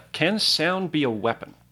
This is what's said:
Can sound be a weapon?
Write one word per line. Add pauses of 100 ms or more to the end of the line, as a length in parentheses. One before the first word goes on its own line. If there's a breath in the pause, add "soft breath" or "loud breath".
(100)
Can
sound
be
a
weapon? (180)